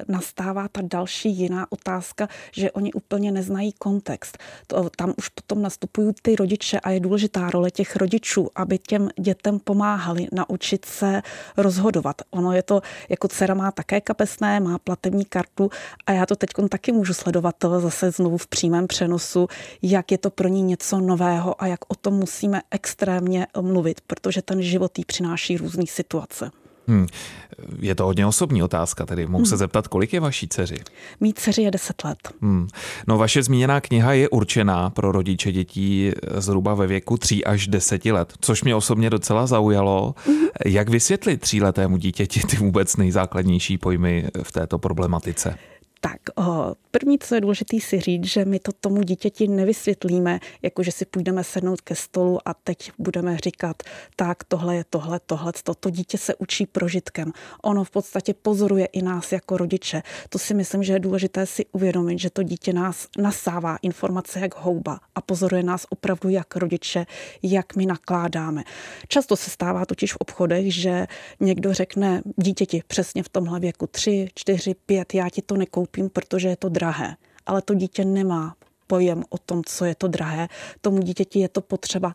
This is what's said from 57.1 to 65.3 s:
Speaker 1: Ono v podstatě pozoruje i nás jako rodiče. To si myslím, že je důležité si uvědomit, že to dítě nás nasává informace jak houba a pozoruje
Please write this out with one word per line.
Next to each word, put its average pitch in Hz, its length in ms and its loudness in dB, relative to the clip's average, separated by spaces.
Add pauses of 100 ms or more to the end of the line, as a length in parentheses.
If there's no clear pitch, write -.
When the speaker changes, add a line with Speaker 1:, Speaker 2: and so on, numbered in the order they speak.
Speaker 1:
Ono 202 220 2
v - 60 -12
podstatě 196 440 -2
pozoruje 202 520 2
i 185 160 -4
nás 180 300 -4
jako 185 240 -2
rodiče. 175 460 -2 (260)
To - 100 -4
si - 160 -4
myslím, 196 280 0
že 190 100 0
je 196 80 4
důležité 190 460 0
si - 260 -4
uvědomit, 175 460 0
že 180 120 -2
to 196 120 -2
dítě 175 300 -4
nás 180 360 -2 (100)
nasává 175 640 -2
informace 185 580 -4
jak 190 160 -4
houba 165 440 -4 (140)
a 185 60 -6
pozoruje 180 420 0